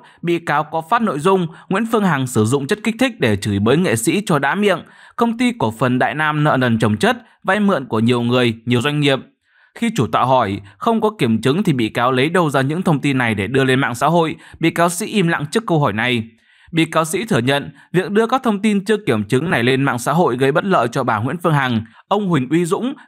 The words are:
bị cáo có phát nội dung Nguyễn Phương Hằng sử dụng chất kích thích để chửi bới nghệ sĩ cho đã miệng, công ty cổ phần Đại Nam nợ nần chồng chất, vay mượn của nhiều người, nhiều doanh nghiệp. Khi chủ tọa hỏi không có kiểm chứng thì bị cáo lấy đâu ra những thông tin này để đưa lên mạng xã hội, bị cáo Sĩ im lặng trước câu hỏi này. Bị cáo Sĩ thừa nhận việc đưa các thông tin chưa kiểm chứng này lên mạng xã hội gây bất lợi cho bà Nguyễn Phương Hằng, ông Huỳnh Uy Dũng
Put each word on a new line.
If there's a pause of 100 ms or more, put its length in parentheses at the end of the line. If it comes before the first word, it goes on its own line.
(220)
bị
cáo
có
phát
nội
dung (220)
Nguyễn
Phương
Hằng
sử
dụng
chất
kích
thích
để
chửi
bới
nghệ
sĩ
cho
đã
miệng, (320)
công
ty
cổ
phần
Đại
Nam
nợ
nần
chồng
chất, (260)
vay
mượn
của
nhiều
người, (120)
nhiều
doanh
nghiệp. (560)
Khi
chủ
tọa
hỏi (160)
không
có (100)
kiểm
chứng
thì
bị
cáo
lấy
đâu
ra
những
thông
tin
này
để
đưa
lên
mạng
xã
hội, (240)
bị
cáo
Sĩ
im
lặng
trước
câu
hỏi
này. (480)
Bị
cáo
Sĩ
thừa
nhận (200)
việc
đưa
các
thông
tin
chưa
kiểm
chứng
này
lên
mạng
xã
hội
gây
bất
lợi
cho
bà
Nguyễn
Phương
Hằng, (220)
ông
Huỳnh
Uy
Dũng (140)